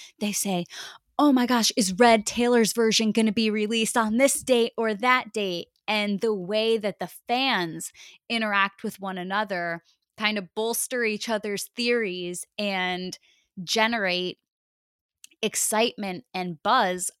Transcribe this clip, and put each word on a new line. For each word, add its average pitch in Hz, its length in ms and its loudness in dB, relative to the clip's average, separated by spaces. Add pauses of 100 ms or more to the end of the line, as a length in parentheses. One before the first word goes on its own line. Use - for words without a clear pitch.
(200)
They 208 140 -2
say, 180 320 -2 (540)
"Oh 294 120 6
my 254 140 4
gosh, 233 320 2
is 190 160 0
Red 226 320 6
Taylor's 240 480 2
version 220 380 2
gonna 220 200 2
be 220 200 0
released 214 440 0
on 220 220 2
this 269 240 4
date 233 360 2
or 220 180 0
that 247 360 0
date?" 185 360 -4 (180)
And 208 360 0
the 226 120 2
way 214 440 0
that 202 220 -4
the 180 120 -6 (160)
fans 208 640 -2 (380)
interact 208 540 0
with 214 160 -8
one 190 200 -8
another 180 640 -4 (340)
kind 214 200 0
of 185 180 -8
bolster 233 480 -2
each 214 240 -2
other's 208 480 -4
theories 185 720 -2 (100)
and 185 600 -4 (440)
generate 190 760 -2 (1000)
excitement 214 840 -2 (100)
and 180 300 -8
buzz 196 580 0